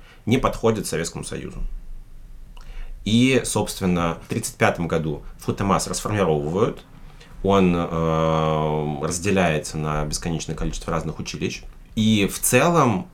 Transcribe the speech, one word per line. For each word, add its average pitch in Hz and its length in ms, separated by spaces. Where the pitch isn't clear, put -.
не 123 140
подходит 110 480
Советскому 78 360
Союзу. - 380
И, 123 400
собственно, 87 800
в - 40
тридцать - 260
пятом 92 320
году 78 340
футэмас 98 480
расформировывают, 90 1000
он, 95 320
эм, 78 1300
разделяется 85 760
на 76 280
бесконечное 78 500
количество 80 360
разных 80 280
училищ. - 420
И 110 300
в - 140
целом 127 760